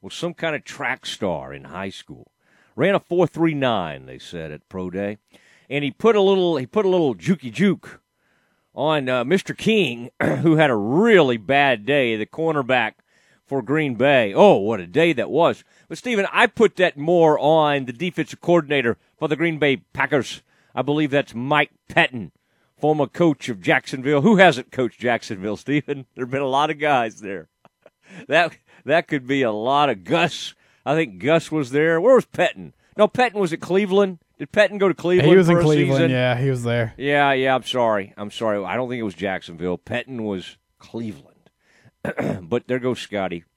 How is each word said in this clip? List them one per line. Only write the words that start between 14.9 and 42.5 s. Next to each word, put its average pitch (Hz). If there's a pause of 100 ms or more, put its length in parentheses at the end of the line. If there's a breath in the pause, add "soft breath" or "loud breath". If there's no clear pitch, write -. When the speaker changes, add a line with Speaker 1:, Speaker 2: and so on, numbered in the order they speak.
Speaker 1:
that 113
was. 135 (240)
But, 165
Stephen, 202
I 214
put 214
that 175
more 156
on 147
the 123
defensive 160
coordinator 143 (200)
for 156
the 147
Green 160
Bay 139 (140)
Packers. 135 (340)
I -
believe 147
that's 139
Mike 143 (160)
Pettin, 127 (480)
former 151
coach 165
of 107
Jacksonville. 139
Who 214
hasn't 160
coached 123
Jacksonville, 107
Stephen? 139
<laughs> -
There 127
have 123
been 131
a 143
lot 139
of 156
guys 135
there. 95
<laughs> - (720 loud breath)
That, 160 (300 soft breath)
that 156
could 135
be 135
a 117
lot 135
of 98
Gus. 165 (320)
I 135
think 135
Gus 151
was 143
there. 160
Where 247
was 233
Pettin? 104 (240)
No, 208
Pettin 220
was 185
at 165
Cleveland. 190 (200)
Did 151
Pettin 208
go 196
to 165
Cleveland 175
Speaker 2:
He 180
was 185
Speaker 1:
for 175
Speaker 2:
in 170
Speaker 1:
a -
Speaker 2:
Cleveland, 143
Speaker 1:
season? 165
Speaker 2:
yeah, 127
he 135
was 127
there. 117
Speaker 1:
Yeah, 143
yeah, 131
I'm 127
sorry. 107
I'm 104
sorry. 104
I 90
don't 123
think 123
it -
was 101
Jacksonville. 90
Pettin 120
was 98 (220)
Cleveland. 107 (520)
<clears throat> 98
But 120